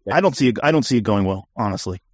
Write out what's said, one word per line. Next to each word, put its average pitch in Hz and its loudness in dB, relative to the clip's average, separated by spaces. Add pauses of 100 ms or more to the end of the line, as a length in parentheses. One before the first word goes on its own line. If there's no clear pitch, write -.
(100)
I 143 2
don't 185 0
see 131 2
it, 110 0
I 147 2
don't 156 2
see 123 0
it 113 2
going 101 2
well, 95 -4
honestly. 95 -4 (140)